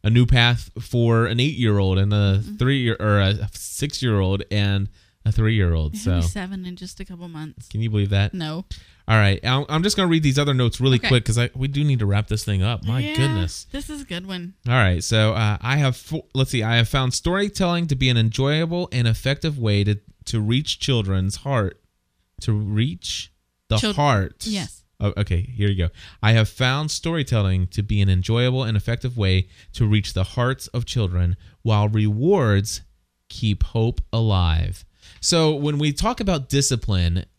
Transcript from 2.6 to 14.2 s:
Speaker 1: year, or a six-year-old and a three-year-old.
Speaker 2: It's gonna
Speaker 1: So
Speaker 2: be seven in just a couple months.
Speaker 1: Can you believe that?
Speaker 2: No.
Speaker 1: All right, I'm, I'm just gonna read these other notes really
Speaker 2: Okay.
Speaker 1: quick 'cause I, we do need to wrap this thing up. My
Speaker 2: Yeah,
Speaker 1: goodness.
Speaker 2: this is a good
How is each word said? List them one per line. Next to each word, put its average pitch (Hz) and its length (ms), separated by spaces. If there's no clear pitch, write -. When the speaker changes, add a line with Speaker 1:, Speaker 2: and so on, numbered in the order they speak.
Speaker 1:
year, 117 180
or 104 220
a 101 320
six-year-old 101 960
and 101 360
a 107 60
three-year-old. 87 640
Speaker 2:
It's 208 100
gonna 87 160
Speaker 1:
So 82 60
Speaker 2:
be 85 40
seven 190 360
in 180 80
just 180 240
a 190 60
couple 175 220
months. 156 420
Speaker 1:
Can 110 120
you 113 80
believe 104 220
that? 98 200
Speaker 2:
No. 165 340
Speaker 1:
All 110 100
right, 98 260
I'm, 131 240
I'm 156 140
just 202 160
gonna 185 100
read 165 140
these 139 160
other 143 160
notes 123 260
really 127 180
Speaker 2:
Okay. 220 100
Speaker 1:
quick 123 180
'cause 113 140
I, 120 160
we 131 120
do 143 160
need 139 160
to 104 60
wrap 101 220
this 107 180
thing 95 160
up. 110 240
My 117 140
Speaker 2:
Yeah, 302 160
Speaker 1:
goodness. 104 560
Speaker 2:
this 285 180
is 294 120
a 269 40
good 185 220